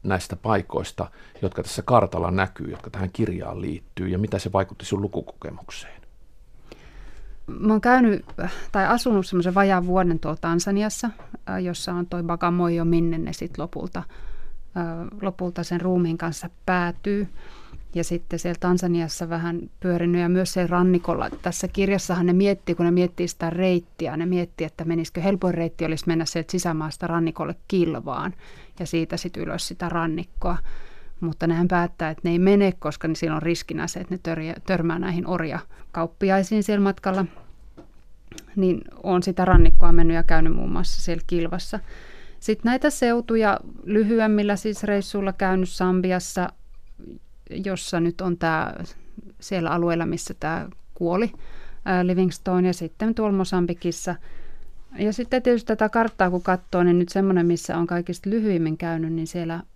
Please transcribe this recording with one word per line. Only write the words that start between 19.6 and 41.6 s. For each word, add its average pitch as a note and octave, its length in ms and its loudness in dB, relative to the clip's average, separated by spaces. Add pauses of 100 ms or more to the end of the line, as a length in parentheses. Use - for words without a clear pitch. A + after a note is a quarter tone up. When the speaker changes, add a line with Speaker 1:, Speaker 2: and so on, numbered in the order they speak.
Speaker 2:
pyörinyt F3 420 0
ja F3 80 0
myös F3+ 240 0
siellä F3+ 140 0
rannikolla. F3+ 640 2 (120)
Tässä F3+ 260 -6
kirjassahan F#3+ 580 0
ne F3+ 80 4
miettii, F#3+ 420 2
kun E3+ 100 0
ne E3+ 60 4
miettii F3 360 0
sitä E3 220 -6
reittiä, E3+ 680 -2
ne E3 80 -4
miettii, F3 420 -2
että - 180 -10
menisikö E3 360 -4
helpoin F#3 320 0
reitti E3 320 -4
olisi D#3 220 -4
mennä E3 180 0
sieltä D#3+ 260 -6
sisämaasta E3 560 -4
rannikolle E3 480 -2 (120)
Kilvaan D#3+ 680 -2 (460)
ja F3 60 -6
siitä E3 320 -4
sit F3 200 -8
ylös E3+ 300 -8
sitä F3+ 220 -8
rannikkoa. E3+ 680 -2 (640)
Mutta E3 280 -4
nehän E3+ 200 2
päättää, E3+ 420 -2
että D#3 140 -10
ne E3+ 80 0
ei E3+ 80 2
mene, G3 400 4
koska D#3 280 -6
niin D#3+ 80 -2
siinä D#3 200 -4
on D#3 60 -4
riskinä D#3+ 460 -4
se, - 120 -8
että F3+ 140 -8
ne F#3 100 -8
törjä-, D#3+ 420 -6
törmää E3+ 340 0
näihin F3 280 -4
orjakauppiaisiin F3+ 1400 -2
siellä G3+ 200 0
matkalla. G3 420 0 (1300)
Niin F#3 260 2 (220)
on F3+ 200 0
sitä F#3 220 0
rannikkoa F3+ 460 12
mennyt E3 240 12
ja E3 80 6
käynyt E3 320 10
muun - 160 2
muassa E3 300 2
siellä E3 260 -2
Kilvassa. F3 520 -2 (600)